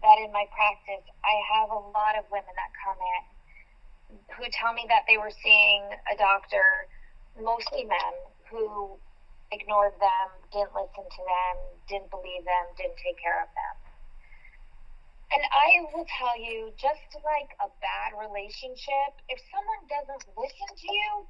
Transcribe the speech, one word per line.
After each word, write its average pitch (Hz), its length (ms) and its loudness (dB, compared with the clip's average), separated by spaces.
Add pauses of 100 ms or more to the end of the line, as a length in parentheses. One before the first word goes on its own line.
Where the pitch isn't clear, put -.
that 214 220 12
in 214 80 -6
my 208 240 0
practice, 202 480 -2 (220)
I 214 100 4 (240)
have 214 120 2
a 208 100 -2 (100)
lot 214 260 2
of 208 140 -6
women 196 240 -8
that 185 160 -8 (140)
come 190 180 -4
in - 1160 -10 (180)
who 240 160 -12
tell 233 200 -2
me 233 160 -6
that 220 200 6
they 220 100 8
were 214 140 -4 (100)
seeing 208 400 8 (240)
a 208 100 -2
doctor, 196 720 4 (540)
mostly 233 440 -2
men, 175 280 -2 (380)
who 208 440 -6 (560)
ignored 202 480 2
them, 190 300 2 (240)
didn't 202 220 -2
listen 196 280 -6
to 185 220 -14
them, 180 300 0 (340)
didn't 196 220 -6
believe 180 340 -10
them, 180 200 0 (120)
didn't 175 260 -6
take 175 160 -6
care 170 240 -2
of 165 60 -8 (100)
them. - 160 -6 (1600)
And 294 160 4
I 311 400 4
will 330 160 -6
tell 240 320 -2
you, 226 400 -8
just 302 320 -2 (160)
like 294 320 -2
a 202 80 -6 (160)
bad 202 320 -6
relationship, 254 1120 -6
if 262 240 -10
someone 415 400 -6
doesn't 294 480 -8
listen 807 400 -8
to - 80 -16
you 807 240 -2 (200)